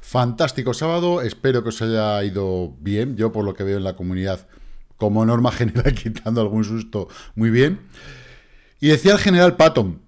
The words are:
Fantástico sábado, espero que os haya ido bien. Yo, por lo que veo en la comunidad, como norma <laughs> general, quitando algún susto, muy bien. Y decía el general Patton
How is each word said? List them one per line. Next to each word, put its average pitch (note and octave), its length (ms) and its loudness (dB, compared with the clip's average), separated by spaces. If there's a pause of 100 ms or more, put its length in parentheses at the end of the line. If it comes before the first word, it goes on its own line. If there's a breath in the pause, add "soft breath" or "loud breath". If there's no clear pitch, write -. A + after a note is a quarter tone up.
Fantástico B2+ 680 -2
sábado, E3+ 520 -2
espero A#2+ 400 -2
que A#2 60 -4
os A2 120 -6
haya G#2+ 420 0
ido F#2 560 -4
bien. G#2 380 -4
Yo, A2 140 0
por G#2+ 120 -4
lo G2 120 -4
que G2 80 -8
veo G2 140 -2
en G2 60 -4
la F#2+ 120 -4
comunidad, F#2 520 -6 (480 soft breath)
como A2 300 0
norma A#2 260 2
<laughs> - 0 -
general, B2 440 0
quitando A2+ 460 -4
algún G#2+ 220 0
susto, A2 440 -6 (260 loud breath)
muy A2+ 160 0
bien. C3+ 300 2 (1000 loud breath)
Y C#3+ 100 2
decía D#3 240 6
el G3+ 40 4
general F3+ 400 4
Patton A#2+ 500 2